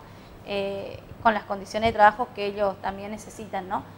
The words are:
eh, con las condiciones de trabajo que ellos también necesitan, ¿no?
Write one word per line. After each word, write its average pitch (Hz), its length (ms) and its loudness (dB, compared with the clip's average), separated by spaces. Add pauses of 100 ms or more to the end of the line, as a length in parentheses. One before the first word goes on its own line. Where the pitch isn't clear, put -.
(460)
eh, 196 540 -4 (220)
con 226 120 6
las 202 80 -2
condiciones 208 460 -2
de 226 60 2
trabajo 214 400 8
que 202 120 -4
ellos 202 340 0
también 196 300 -6
necesitan, 202 580 -8
¿no? 202 140 -4 (160)